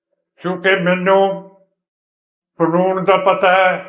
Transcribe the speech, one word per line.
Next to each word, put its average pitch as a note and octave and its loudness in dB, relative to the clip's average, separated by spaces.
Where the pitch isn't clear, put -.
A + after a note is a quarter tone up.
ਕਿਉਂਕਿ F3+ -2
ਮੈਨੂੰ F#3+ 0
ਕਾਨੂੰਨ F3+ 0
ਦਾ F#3+ 4
ਪਤਾ F#3 0
ਹੈ, F#3 0